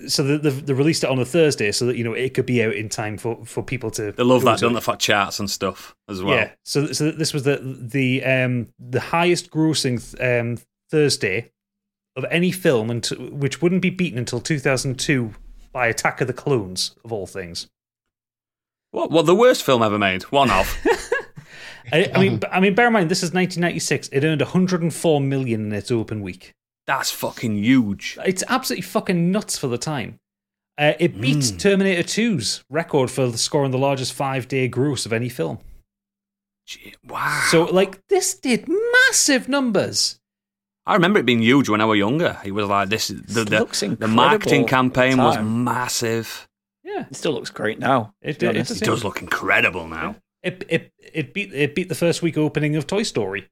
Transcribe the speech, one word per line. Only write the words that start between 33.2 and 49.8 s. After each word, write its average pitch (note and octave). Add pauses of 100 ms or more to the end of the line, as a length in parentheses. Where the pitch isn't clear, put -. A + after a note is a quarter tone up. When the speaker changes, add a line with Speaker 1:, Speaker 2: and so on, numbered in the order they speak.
Speaker 1:
the A#2
scoring C#3
the B2+
largest C3
five-day C3+
gross B2+
of G#2+
any A#2
film. A#2 (1080)
Speaker 2:
Gee, - (120)
wow. D3
Speaker 1:
So, E3
like, F#3+
this F#4
did A#3+ (400)
massive C4+
numbers. G3+ (680)
Speaker 2:
I F#2
remember F#3+
it A#2+
being A#2+
huge B2
when G#2
I A2
was A2
younger. B2
It G2
was G#2
like, G2+
this A2
is -
the, G#2+
Speaker 3:
It G#2
Speaker 2:
the, G#2+
Speaker 3:
looks -
Speaker 2:
the G#3 (220)
marketing -
Speaker 3:
incredible C3
at -
the -
Speaker 2:
campaign B2+
was C#3+
Speaker 3:
time. A2+
Speaker 2:
massive. A#2+ (340)
Speaker 1:
Yeah. F#4
Speaker 3:
It C#3
still D#3+
looks A#2+
great G#2+
now, A#2+
Speaker 1:
It, D3
Speaker 3:
to -
be -
Speaker 1:
it, -
Speaker 3:
honest. -
Speaker 1:
it -
Speaker 2:
It -
does A2
look F#2+
incredible F#2